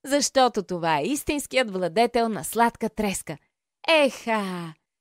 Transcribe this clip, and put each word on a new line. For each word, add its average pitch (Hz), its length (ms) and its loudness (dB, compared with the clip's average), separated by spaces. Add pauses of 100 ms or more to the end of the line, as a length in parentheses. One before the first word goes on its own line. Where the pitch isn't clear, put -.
защото 262 580 2
това 165 360 0
е 143 60 -2
истинският 262 680 -2
владетел 220 580 0
на 185 160 -6
сладка 226 440 0
треска. - 500 -6 (500)
Еха! 208 840 0 (260)